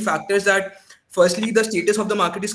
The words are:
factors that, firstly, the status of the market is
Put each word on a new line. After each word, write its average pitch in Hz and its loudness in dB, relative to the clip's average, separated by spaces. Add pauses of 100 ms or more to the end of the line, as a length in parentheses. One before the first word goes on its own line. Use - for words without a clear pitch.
(100)
factors 196 0
that, 196 -2 (420)
firstly, 180 2
the 220 4
status 196 0
of - -4
the 208 -2
market 185 -2
is - -4